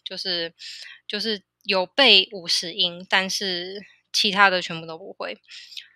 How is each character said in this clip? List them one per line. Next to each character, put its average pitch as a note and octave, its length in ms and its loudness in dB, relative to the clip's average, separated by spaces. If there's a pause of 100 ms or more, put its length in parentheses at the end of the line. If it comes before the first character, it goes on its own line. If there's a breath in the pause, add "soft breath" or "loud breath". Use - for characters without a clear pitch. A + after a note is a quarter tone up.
就 F#3+ 140 -12
是， E3+ 380 -4 (520 loud breath)
就 G#3 140 -6
是 G#3 220 -4 (220)
有 F#3+ 200 2
背 G#3 480 6
五 E3+ 160 -10
十 E3+ 240 -2
音， F3+ 380 -4
但 F#3+ 180 2
是 F#3 540 -6 (300 soft breath)
其 - 180 0
他 G3 180 6
的 F3+ 140 2
全 E3 180 -8
部 E3 60 -14
都 D#3+ 100 -12
不 F#3+ 160 -18
会。 F#3 260 -12 (580 loud breath)